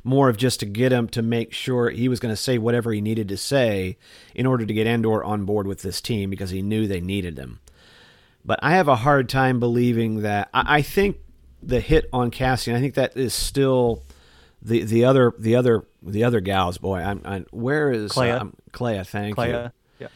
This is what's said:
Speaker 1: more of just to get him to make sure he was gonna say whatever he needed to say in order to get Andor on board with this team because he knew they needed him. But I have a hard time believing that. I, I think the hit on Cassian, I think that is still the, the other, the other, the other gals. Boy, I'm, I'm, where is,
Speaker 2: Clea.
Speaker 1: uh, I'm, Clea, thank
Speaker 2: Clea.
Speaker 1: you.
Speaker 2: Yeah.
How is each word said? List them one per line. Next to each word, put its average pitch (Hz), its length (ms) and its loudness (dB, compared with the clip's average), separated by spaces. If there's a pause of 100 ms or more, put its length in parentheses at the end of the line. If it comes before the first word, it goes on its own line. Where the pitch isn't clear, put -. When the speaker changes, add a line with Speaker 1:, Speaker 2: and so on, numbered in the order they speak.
Speaker 1:
more 135 260 4
of 113 80 2
just 120 240 0
to 104 60 -6
get 117 260 0
him 123 160 2
to 120 140 -4
make 117 300 -2
sure 123 380 -2
he 123 180 -2
was 123 100 0
gonna 110 180 -4
say 127 220 0
whatever 117 340 0
he 107 80 -2
needed 110 280 -2
to 98 80 -6
say 104 600 0 (380)
in 120 120 0
order 127 200 0
to 107 80 -2
get 110 140 2
Andor 110 340 0
on 104 220 -4
board 101 220 -2
with 98 160 -8
this 92 180 -8
team 101 300 -4
because 95 200 -8
he 95 120 -6
knew 110 260 -2
they 95 120 -4
needed 90 380 -6
him. 65 220 -16 (840)
But 110 180 -2
I 143 100 2
have 180 160 4
a 135 80 6
hard 131 320 2
time 127 320 2
believing 117 600 0
that. 104 320 -2
I, 143 240 2
I 147 40 2
think 196 360 0 (440)
the 123 180 -2
hit 151 320 2
on 123 180 0
Cassian, 123 440 -2
I 120 60 0
think 131 140 -2
that 131 220 0
is 120 180 -2
still 127 680 0 (600)
the, 110 220 0
the 113 200 4
other, 127 340 6
the 110 180 2
other, 120 280 4 (180)
the 101 220 -2
other 120 160 2
gals. 92 380 0
Boy, 95 220 -2
I'm, 98 240 -4
I'm, 95 260 -8
where 139 420 -2
is, 107 200 -4
Speaker 2:
Clea. 123 180 2
Speaker 1:
uh, 120 100 -2
I'm, - 160 -10 (160)
Clea, 113 320 -4
thank 104 300 -6
Speaker 2:
Clea. 117 140 0
Speaker 1:
you. 120 220 -4 (280)
Speaker 2:
Yeah. - 180 -14